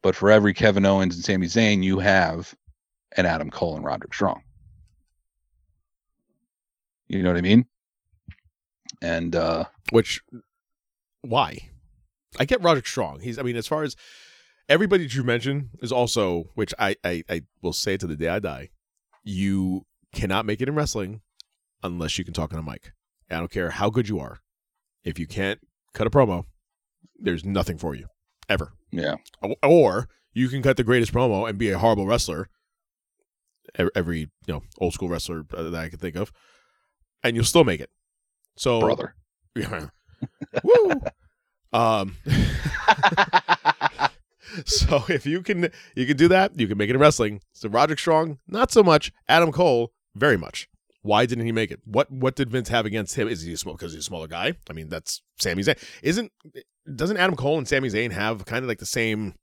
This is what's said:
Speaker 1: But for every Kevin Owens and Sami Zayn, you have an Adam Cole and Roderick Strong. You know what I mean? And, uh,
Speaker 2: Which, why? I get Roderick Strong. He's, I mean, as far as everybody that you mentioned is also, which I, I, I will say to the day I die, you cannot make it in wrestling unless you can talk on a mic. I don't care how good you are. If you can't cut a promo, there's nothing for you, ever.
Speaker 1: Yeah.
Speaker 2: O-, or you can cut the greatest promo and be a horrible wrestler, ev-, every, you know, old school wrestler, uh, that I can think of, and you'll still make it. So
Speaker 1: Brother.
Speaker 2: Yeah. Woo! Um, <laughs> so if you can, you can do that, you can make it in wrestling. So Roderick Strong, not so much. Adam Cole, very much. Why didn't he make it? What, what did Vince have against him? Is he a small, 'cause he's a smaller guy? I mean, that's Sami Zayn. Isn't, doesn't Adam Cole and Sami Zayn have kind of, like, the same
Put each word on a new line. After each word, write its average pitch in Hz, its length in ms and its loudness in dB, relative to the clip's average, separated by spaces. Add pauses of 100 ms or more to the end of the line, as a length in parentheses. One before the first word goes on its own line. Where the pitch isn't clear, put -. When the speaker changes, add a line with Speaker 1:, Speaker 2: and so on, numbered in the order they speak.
Speaker 1:
But 95 140 2
for 101 160 2
every 104 220 6
Kevin 101 320 4
Owens 95 300 4
and 87 80 -10
Sami 92 240 0
Zayn, 104 360 4
you 95 160 4
have 90 540 2 (640)
an 92 100 2
Adam 82 240 -2
Cole 82 260 -4
and - 100 -10
Roderick - 280 -6
Strong. - 280 -2 (2750)
You 95 160 -2
know 90 60 2
what 87 80 2
I 87 40 0
mean? 110 240 6 (1400)
And, 85 340 -4
uh, 82 300 0 (260)
Speaker 2:
Which, - 300 2 (1000)
why? 120 480 -2 (680)
I 131 60 4
get 233 160 0
Roderick 160 260 2
Strong. 80 340 -6
He's, 117 180 -10
I 135 40 -6
mean, 123 120 -2
as 113 120 -6
far 156 160 -2
as 139 120 -6 (720)
everybody 180 360 4
that 127 120 -6
you 135 80 -2
mentioned 123 460 0 (120)
is 120 100 -6
also, 101 640 0
which 107 220 -4
I, 98 260 0
I, 87 260 -4
I 85 120 -4 (200)
will 85 120 -4
say 98 240 -2
to 95 100 -6
the 78 80 -6
day 80 120 -4
I 92 120 -2
die, 78 300 -8 (540)
you 95 640 -2 (280)
cannot 104 320 -2
make 104 160 -4
it 131 60 -2
in 147 80 -4
wrestling 107 460 -4 (640)
unless 85 340 -6
you 87 80 -6
can 85 80 -14
talk 80 200 -6
on 80 60 -6
a 78 40 -10
mic. - 280 -14 (380)
I 82 80 -6
don't 87 140 -8
care 87 180 -4
how 104 200 -2
good 110 200 -2
you 98 100 -4
are. - 200 -14 (640)
If 80 160 -8
you 78 80 -6
can't 98 320 -4 (340)
cut 107 140 -2
a - 20 0
promo, 107 360 2 (720)
there's 85 280 -4
nothing 98 320 -2
for 76 180 -6
you, - 120 -16 (420)
ever. 92 240 0 (180)
Speaker 1:
Yeah. 80 240 -4 (280)
Speaker 2:
O-, 104 200 -4
or 127 460 6 (240)
you 127 160 0
can 131 120 -4
cut 131 160 4
the 131 60 0
greatest 117 300 2
promo 117 340 2
and 101 100 -6
be 107 120 0
a 92 80 0
horrible 101 300 4
wrestler, 95 420 -2 (1300)
ev-, 92 200 0
every, 85 240 -2 (280)
you 82 60 -6
know, 71 100 -8 (160)
old 90 140 0
school 90 160 -6
wrestler, 82 440 -6
uh, 85 160 -8
that 85 60 -8
I 82 140 -8
can 82 100 -16
think 85 160 -8
of, 98 160 -6 (920)
and 120 120 0
you'll 113 100 2
still 170 180 4
make 90 180 -2
it. - 80 -14 (640)
So 196 240 -2
Speaker 1:
Brother. - 360 -2 (400)
Speaker 2:
Yeah. 80 320 -6 (760)
Woo! 392 380 4 (720)
Um, 110 420 2 (100)
<laughs> - 120 2 (2250)
so 139 440 2
if 151 160 -2
you 165 160 -2
can, 175 280 -2 (260)
you 127 100 -2
can 139 120 0
do 165 120 6
that, 185 300 4
you 113 80 2
can 101 100 -4
make 104 120 0
it 123 60 0
in 131 60 4
wrestling. 110 400 4 (120)
So - 160 -10
Roderick 139 300 2
Strong, 160 480 0
not 214 240 -2
so 214 120 8
much. 156 280 4 (160)
Adam 165 240 6
Cole, 131 400 2 (240)
very 117 220 4
much. - 300 -10 (360)
Why 104 220 4
didn't 117 200 -4
he 117 60 -2
make 110 200 -2
it? - 140 -14
What, 113 260 0
what 131 240 -2
did 131 140 -2
Vince 120 200 -4
have 117 160 0
against 107 300 -6
him? 110 120 -2
Is 90 160 -6
he 85 100 -10
a 80 40 -8
small, 80 200 -12
'cause 85 160 -12
he's 78 80 -14
a - 20 -10
smaller 80 240 -10
guy? 90 260 -6 (160)
I - 40 -14
mean, 80 160 -14
that's - 320 -10 (180)
Sami 95 240 -4
Zayn. 147 140 0 (260)
Isn't, 202 280 -2 (640)
doesn't 180 220 -2
Adam 180 180 2
Cole 143 220 -2
and 131 100 -4
Sami 135 220 0
Zayn 110 220 -2
have 101 340 -4
kind 120 180 -4
of, 127 60 -6
like, 107 100 -4
the 95 60 -14
same 110 580 -4